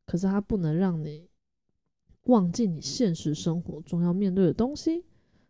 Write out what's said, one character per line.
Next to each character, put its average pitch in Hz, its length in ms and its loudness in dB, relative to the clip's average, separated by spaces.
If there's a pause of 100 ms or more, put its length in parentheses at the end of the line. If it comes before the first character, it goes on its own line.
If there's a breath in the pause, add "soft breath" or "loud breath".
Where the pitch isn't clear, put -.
可 - 100 -4
是 180 120 0
它 196 120 0
不 208 180 -2
能 160 180 0
让 170 280 0
你 151 240 -12 (1000)
忘 202 260 6
记 226 160 0
你 160 120 -2
现 190 360 0
实 156 180 -4
生 160 260 -2
活 156 220 -10
中 170 220 -4
要 175 100 2
面 190 200 0
对 190 120 4
的 160 80 4
东 262 220 -2
西。 330 280 -2 (460)